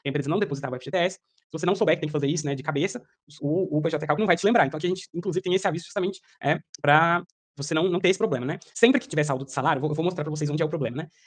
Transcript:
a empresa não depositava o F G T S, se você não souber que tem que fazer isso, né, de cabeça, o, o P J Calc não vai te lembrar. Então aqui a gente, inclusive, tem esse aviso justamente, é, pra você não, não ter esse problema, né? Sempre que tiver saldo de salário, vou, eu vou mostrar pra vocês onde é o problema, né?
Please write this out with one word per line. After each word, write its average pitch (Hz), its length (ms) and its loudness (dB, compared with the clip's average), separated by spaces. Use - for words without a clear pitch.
a 143 40 -2
empresa 127 200 -2
não 175 100 2
depositava 139 360 -4
o - 20 -8
F - 80 -12
G 139 60 -8
T 185 60 -2
S, 180 180 0
se - 40 -20
você 156 140 -4
não 180 100 4
souber 180 200 6
que - 40 -12
tem 156 80 -2
que 147 60 -8
fazer 143 140 2
isso, 151 180 0
né, 143 100 0
de 131 80 -10
cabeça, 147 400 -2
o, 151 360 0
o 151 40 2
P 156 80 2
J 151 180 -2
Calc 151 100 -2
não 214 80 0
vai 175 120 2
te - 80 -4
lembrar. 208 200 4
Então 135 120 -4
aqui 175 100 -4
a - 20 0
gente, 180 240 -6
inclusive, 175 300 -4
tem 180 100 0
esse 185 140 0
aviso 170 160 -2
justamente, 190 380 -4
é, 156 200 0
pra 165 400 4
você 143 160 -6
não, 165 160 2
não 175 100 0
ter 180 80 0
esse 180 100 2
problema, 139 280 -2
né? 165 120 -4
Sempre 247 280 4
que - 80 -18
tiver 151 160 2
saldo 139 180 -2
de - 80 -14
salário, 139 300 0
vou, 151 100 0
eu 147 40 -2
vou 160 100 0
mostrar 180 180 0
pra 156 80 -4
vocês 151 180 -2
onde 147 140 0
é - 20 2
o 151 40 -2
problema, 135 260 -2
né? 160 120 -4